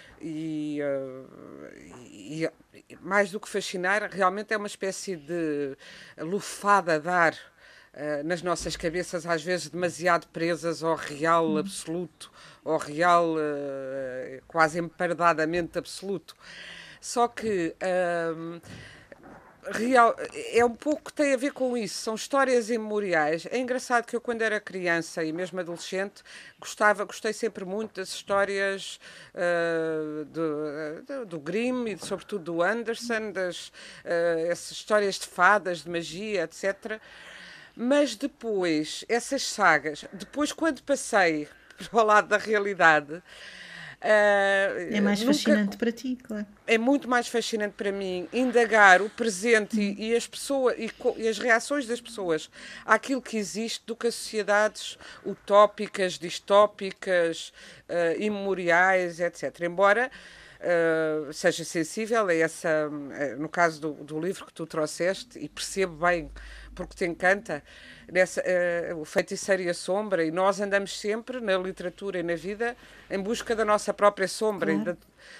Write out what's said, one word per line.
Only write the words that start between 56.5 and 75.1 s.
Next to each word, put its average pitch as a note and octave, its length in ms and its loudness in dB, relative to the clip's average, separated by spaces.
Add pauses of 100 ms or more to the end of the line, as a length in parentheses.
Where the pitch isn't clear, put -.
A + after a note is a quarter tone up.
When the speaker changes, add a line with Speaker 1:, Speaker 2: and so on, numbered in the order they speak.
Speaker 1:
eh, E3+ 300 0
imemoriais, F#3 1000 2
et F3 180 -2
cetera. D3+ 280 -6
Embora, G3+ 440 4 (520)
eh, D#3+ 720 2
seja E3 320 0
sensível A3 640 -2
a F3 60 2
essa, D#3+ 560 0 (240)
eh, B2 220 -4
no D3+ 140 -6
caso E3 320 2
do, D#3 100 -4 (120)
do D#3 160 -8
livro F3 260 -6
que - 80 -20
tu E3+ 120 -8
trouxeste, D#3+ 720 -4
e D3 100 -10
percebo F3 560 -4
bem E3+ 260 0 (440)
porque F3+ 200 -12
te F#3+ 100 -2
encanta, F3+ 560 0 (480)
nessa, F3+ 360 2
eh, F3 500 0
o D#3 80 -8
Feiticeiro F#3+ 600 0
e F3 60 0
a F3 40 -2
Sombra, F#3+ 500 0
e D#3 80 0
nós F#3 300 2
andamos G3 360 -2
sempre A#3 440 -4
na G3 160 0
literatura F#3 640 -6
e E3+ 40 -2
na E3+ 120 -2
vida G#3 400 -6 (340)
em F#3+ 100 -2
busca G#3+ 360 -4
da G#3+ 100 0
nossa G#3 280 2
própria G3+ 360 2
sombra G3+ 440 -2
Speaker 2:
Claro. G3+ 240 -2 (420)